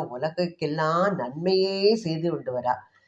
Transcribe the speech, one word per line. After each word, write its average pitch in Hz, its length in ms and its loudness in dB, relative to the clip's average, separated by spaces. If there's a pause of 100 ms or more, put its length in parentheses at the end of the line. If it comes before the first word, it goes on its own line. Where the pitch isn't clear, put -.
(100)
உலகுக்கெல்லாம் 160 1080 0
நன்மையே 185 600 0 (200)
செய்து 165 340 -2
கொண்டு 139 220 -4
வரா. 123 220 0 (340)